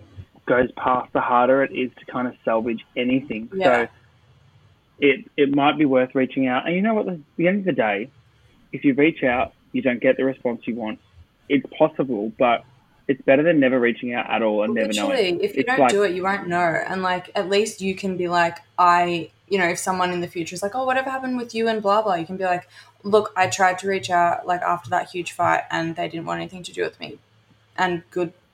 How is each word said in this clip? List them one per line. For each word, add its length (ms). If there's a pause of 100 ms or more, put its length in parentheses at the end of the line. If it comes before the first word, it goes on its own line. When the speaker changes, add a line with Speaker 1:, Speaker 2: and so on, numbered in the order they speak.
(460)
Speaker 1:
goes 280
past, 400
the 80
harder 420
it 100
is 160 (100)
to 60
kind 220
of 80 (100)
salvage 400 (100)
anything. 600
Speaker 2:
Yeah. 300
Speaker 1:
So 20 (1120)
it, 260 (100)
it 200
might 240
be 60
worth 280
reaching 340
out. 200
And 80
you 80
know 100
what? 160
At 80 (200)
the 100
end 120
of 60
the 80
day, 360 (600)
if 140
you 80
reach 300
out, 300 (180)
you 100
don't 180
get 180
the 80
response 420
you 80
want. 240 (500)
It's 160 (120)
possible, 600
but 260 (440)
it's 160
better 180
than 180
never 200
reaching 340
out 160
at 140
all 200
and 120
never 180
knowing. 160
Speaker 2:
Literally, 340
if 120
you 60
Speaker 1:
It's 60
Speaker 2:
don't 120
Speaker 1:
like 100
Speaker 2:
do 140
it, 120
you 80
won't 240
know. 120 (280)
And, 140
like, 340
at 140
least 320
you 140
can 200
be 120
like, 320 (180)
I 540 (180)
you 100
know, 80
if 120
someone 320
in 100
the 60
future 280
is 80
like, 120
"Oh, 100
whatever 240
happened 280
with 160
you 140
and 140
blah, 200
blah," 140
you 100
can 120
be 80
like, 220 (360)
"Look, 320
I 120
tried 320
to 80
reach 220
out, 380
like, 140
after 280
that 220
huge 220
fight 380
and 240
they 140
didn't 160
want 160
anything 220
to 100
do 100
with 160
me." 200 (580)
And 340
good, 220 (200)